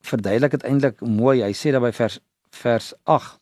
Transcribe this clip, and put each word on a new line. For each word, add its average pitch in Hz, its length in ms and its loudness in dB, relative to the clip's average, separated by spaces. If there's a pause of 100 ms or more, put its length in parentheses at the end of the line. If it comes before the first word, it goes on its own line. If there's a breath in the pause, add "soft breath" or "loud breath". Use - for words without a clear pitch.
verduidelik 117 480 0
dit 143 120 -4
eintlik 135 380 0
mooi. 117 420 2
Hy 101 100 -2
sê 147 180 -2
daar 131 120 2
by 117 80 0
vers, - 280 -2 (300)
vers - 440 -2 (100)
agt - 380 0